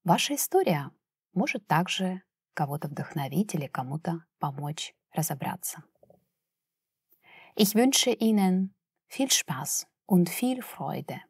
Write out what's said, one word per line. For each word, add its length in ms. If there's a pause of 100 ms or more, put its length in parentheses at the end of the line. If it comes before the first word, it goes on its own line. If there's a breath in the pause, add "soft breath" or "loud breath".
ваша 320
история 560 (420)
может 360
также 540 (320)
кого-то 340
вдохновить 680
или 120
кому-то 580 (140)
помочь 560 (180)
разобраться. 680 (1700 soft breath)
Ich 180
wünsche 380
Ihnen 640 (340)
viel 220
Spaß 560 (200)
und 220
viel 340
Freude. 680